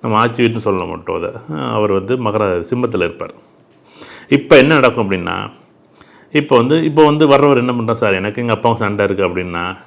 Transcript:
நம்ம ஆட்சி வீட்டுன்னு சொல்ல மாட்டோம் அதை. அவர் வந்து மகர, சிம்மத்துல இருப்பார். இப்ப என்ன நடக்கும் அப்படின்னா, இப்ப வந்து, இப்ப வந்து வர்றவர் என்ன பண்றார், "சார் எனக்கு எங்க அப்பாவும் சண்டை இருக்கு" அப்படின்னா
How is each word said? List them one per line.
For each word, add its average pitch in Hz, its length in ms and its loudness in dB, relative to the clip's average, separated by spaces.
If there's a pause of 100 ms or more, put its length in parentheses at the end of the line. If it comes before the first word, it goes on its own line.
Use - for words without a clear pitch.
நம்ம 113 160 -2
ஆட்சி 117 260 0
வீட்டுன்னு 113 140 0
சொல்ல 98 260 -2
மாட்டோம் 85 320 -8
அதை. 85 140 -6 (420)
அவர் 107 200 0
வந்து 98 260 -2
மகர, 104 560 -2
சிம்மத்துல 120 220 -4
இருப்பார். 85 380 -6 (960)
இப்ப 143 300 4
என்ன 139 160 6
நடக்கும் 120 380 2
அப்படின்னா, 92 380 -6 (840)
இப்ப 147 260 2
வந்து, 143 260 2
இப்ப 156 220 4
வந்து 151 220 4
வர்றவர் 139 300 4
என்ன 123 140 0
பண்றார், 113 240 -2
"சார் 110 180 0
எனக்கு 104 280 -4
எங்க 117 120 0
அப்பாவும் 113 240 0
சண்டை 101 280 -2
இருக்கு" 98 220 0
அப்படின்னா 90 600 -6